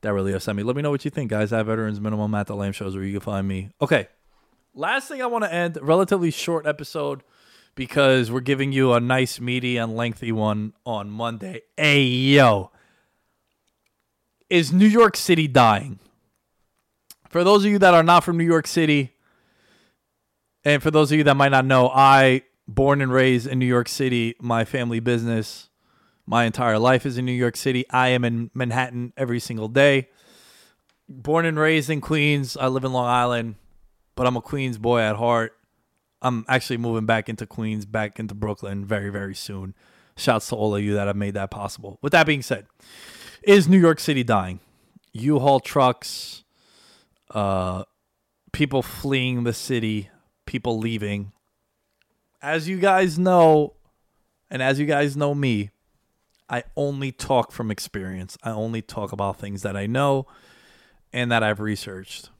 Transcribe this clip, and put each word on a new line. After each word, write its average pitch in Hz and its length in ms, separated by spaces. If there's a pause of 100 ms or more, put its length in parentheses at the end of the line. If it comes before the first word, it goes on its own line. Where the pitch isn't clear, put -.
That 107 100
really 98 220
upset 101 200
me. 101 80
Let 123 140
me 143 60
know 147 80
what 143 140
you 147 60
think, 135 200
guys, 107 220
at 113 120
Veterans 110 360
Minimum 107 340
at 104 140
The 104 60
Lamb 98 180
Shows, 95 220
where 95 100
you 98 80
can 98 80
find 98 280
me. 98 220 (100)
Okay. 139 280 (680)
Last 226 340
thing 269 140
I 254 40
wanna 233 200
end, 170 340
relatively 175 500
short 156 360
episode, 147 560 (520)
because 131 560
we're 127 100
giving 135 320
you 131 200
a 120 80
nice, 127 400
meaty, 123 380
and 113 180
lengthy 117 360
one 107 420 (100)
on 104 260
Monday. 117 520 (140)
Hey, 143 260
yo. 127 680 (1800)
Is 165 220
New 190 140
York 214 300
City 160 320
dying? 117 500 (1300)
For 170 140
those 196 220
of 208 60
you 208 80
that 185 160
are 165 80
not 170 200
from 170 160
New 165 60
York 165 220
City, 147 480 (1500)
and 147 180
for 156 80
those 151 200
of 151 80
you 151 60
that 143 120
might 139 140
not 135 140
know, 127 280
I, 135 500 (260)
born 139 320
and 131 120
raised 127 340
in 131 120
New 127 80
York 123 220
City, 120 520
my 117 240
family 120 360
business, 117 680 (580)
my 117 180
entire 113 340
life 127 280
is 123 120
in 127 60
New 127 80
York 123 240
City. 127 340
I 127 180
am 123 160
in 117 280
Manhattan 123 640
every 120 220
single 110 300
day. 139 400 (1000)
Born 147 380
and 156 120
raised 156 300
in 151 120
Queens. 147 560
I 135 120
live 131 160
in 131 80
Long 123 140
Island, 120 500 (600)
but 123 100
I'm 123 100
a 117 40
Queens 131 380
boy 117 220
at 107 160
heart. 117 360 (720)
I'm 120 260
actually 127 300
moving 113 280
back 110 220
into 113 180
Queens, 110 400
back 107 320
into 107 160
Brooklyn 104 500
very, 101 260
very 98 240
soon. 95 400 (420)
Shouts 113 320
to 120 80
all 107 180
of 101 80
you 104 120
that 101 120
have 101 80
made 101 200
that 98 160
possible. 101 520
With 143 100
that 165 140
being 147 160
said, 107 240 (800)
is 202 240
New 190 100
York 165 220
City 135 240
dying? 92 340 (540)
U-Haul 135 480
trucks, - 840 (880)
uh, 95 540 (680)
people 135 320
fleeing 127 600
the 120 80
city, 110 580 (360)
people 117 320
leaving. 104 540 (1080)
As 156 260
you 185 100
guys 185 400
know, 165 560 (760)
and 127 120
as 135 180
you 147 60
guys 143 300
know 143 180
me, 117 360 (800)
I 120 160 (120)
only 139 360
talk - 400
from 113 180
experience. 92 720
I 113 80
only 113 300
talk 107 320
about 101 260
things 101 240
that 101 140
I 101 100
know 135 400 (840)
and 123 180
that 113 120
I've 107 180
researched. 101 800